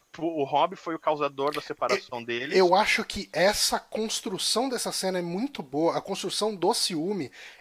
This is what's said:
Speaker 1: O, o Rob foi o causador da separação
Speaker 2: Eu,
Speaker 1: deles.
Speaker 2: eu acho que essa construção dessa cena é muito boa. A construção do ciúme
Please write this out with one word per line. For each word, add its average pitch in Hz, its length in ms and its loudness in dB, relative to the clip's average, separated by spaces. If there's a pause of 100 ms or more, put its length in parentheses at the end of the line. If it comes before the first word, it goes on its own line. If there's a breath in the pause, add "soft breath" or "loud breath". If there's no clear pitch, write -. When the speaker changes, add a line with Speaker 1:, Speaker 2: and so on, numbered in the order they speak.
(200)
Speaker 1:
O, 160 220 -2
o - 20 2
Rob 151 320 2
foi - 180 -6
o 165 60 -6
causador 143 540 0
da 147 80 -6
separação 123 580 -2
Speaker 2:
Eu, 117 60 -10
Speaker 1:
deles. 123 320 0
Speaker 2:
eu 185 180 8
acho 208 300 2
que - 260 -8
essa 196 480 2
construção 214 880 -2
dessa 226 240 -4
cena 185 260 -2
é 175 60 0
muito 185 400 -4
boa. 143 340 2
A 147 40 0
construção 208 520 -2
do 185 200 2
ciúme 175 580 -2 (300 loud breath)